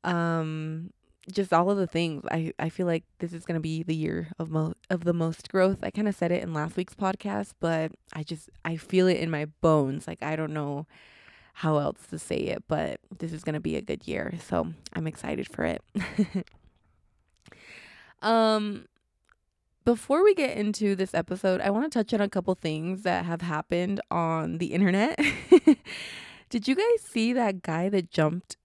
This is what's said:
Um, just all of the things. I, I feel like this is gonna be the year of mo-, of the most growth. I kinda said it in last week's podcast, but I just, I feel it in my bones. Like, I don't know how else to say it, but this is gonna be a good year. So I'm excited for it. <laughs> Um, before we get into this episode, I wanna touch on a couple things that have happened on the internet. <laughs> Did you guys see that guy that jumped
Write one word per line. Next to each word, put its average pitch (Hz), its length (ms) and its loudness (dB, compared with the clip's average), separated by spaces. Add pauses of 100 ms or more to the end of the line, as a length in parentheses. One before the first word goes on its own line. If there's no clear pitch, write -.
Um, 165 840 -2 (400)
just 190 220 -2
all 175 180 4
of 202 80 2
the 185 80 0
things. 165 440 -2
I, 160 280 -2
I 165 100 -2
feel 185 180 -4
like 165 180 0 (140)
this 170 140 -8
is 170 120 -14
gonna 165 160 -2
be 160 220 -4
the 165 120 -2
year 160 340 -2 (100)
of 160 120 -6
mo-, 156 240 0 (160)
of 175 140 -2
the 175 80 2
most 165 380 -2
growth. 190 320 4
I - 80 -4
kinda 208 220 -2
said 175 200 0
it 175 100 0
in 170 100 -6
last 156 240 -4
week's 185 180 -6
podcast, 196 680 -4
but 160 320 -2 (200)
I 156 100 -8
just, - 280 -12 (140)
I 165 120 -4
feel 185 300 2
it 180 120 4
in 165 120 -2
my 151 160 -2 (140)
bones. 151 460 4
Like, 165 160 -10
I 151 120 -4
don't 156 180 -4
know 147 340 -6 (680)
how 156 220 2
else 143 320 -2
to 160 100 -10
say - 180 -4
it, - 300 -4
but - 320 -2 (200)
this 165 140 -6
is 156 120 -10
gonna 156 160 -4
be - 160 -4
a - 60 -4
good - 260 -8
year. - 240 -4 (100)
So 165 300 -2 (220)
I'm 160 120 -4
excited - 420 -8
for - 160 -6
it. - 180 -2 (120)
<laughs> 196 520 -4 (1800)
Um, 220 640 2 (1000)
before 269 380 4
we 415 100 8
get 320 240 0
into 208 380 2
this 185 180 -2
episode, 185 480 0
I 196 100 0
wanna 240 180 0
touch 233 260 0
on 208 60 2
a 202 80 2
couple 185 260 0
things 170 480 -4
that 180 220 0
have 170 160 -4
happened 175 600 -2 (120)
on 165 460 -2
the 175 80 -2
internet. 196 580 2
<laughs> 294 60 2 (1200)
Did 226 160 -2
you 262 60 4
guys 453 260 4
see 233 320 0
that 214 300 0
guy 170 260 -2
that 190 220 0
jumped 160 540 -2